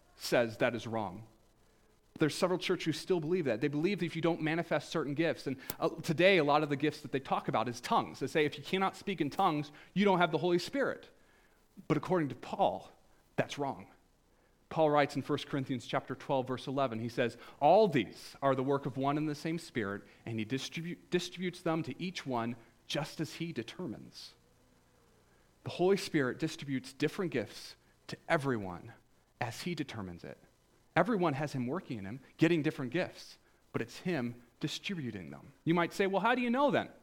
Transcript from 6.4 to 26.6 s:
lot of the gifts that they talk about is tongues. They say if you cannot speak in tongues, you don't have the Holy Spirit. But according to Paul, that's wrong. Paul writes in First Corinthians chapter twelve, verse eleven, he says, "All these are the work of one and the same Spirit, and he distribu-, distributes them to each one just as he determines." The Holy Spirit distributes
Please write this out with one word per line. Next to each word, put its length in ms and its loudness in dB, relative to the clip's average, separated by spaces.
lot 180 4
of 60 0
the 80 0
gifts 240 0
that 120 -12
they 80 0
talk 280 -2
about 200 2
is 120 -6
tongues. 400 0
They 60 -2
say 180 2
if 140 -2
you 60 -12
cannot 320 -2
speak 260 -4
in 80 -2
tongues, 420 2
you 100 4
don't 140 6
have 120 6
the 80 2
Holy 200 2
Spirit. 500 -4
But 80 4
according 320 2
to 60 -6
Paul, 580 -2
that's 200 -2
wrong. 300 -4
Paul 220 4
writes 260 4
in 60 0
First 240 -2
Corinthians 400 -4
chapter 280 -4
twelve, 320 -2
verse 200 -6
eleven, 340 -2
he 80 -4
says, 300 0
"All 300 8
these 540 0
are 120 4
the 80 0
work 240 0
of 120 -6
one 180 2
and 120 0
the 60 -4
same 240 -4
Spirit, 440 -4
and 120 -4
he 60 -2
distribu-, 540 -6
distributes 520 -4
them 220 0
to 160 -8
each 260 -6
one 280 -2
just 340 -6
as 140 -6
he 180 -6
determines." 840 -10
The 60 -8
Holy 260 4
Spirit 420 0
distributes 540 -6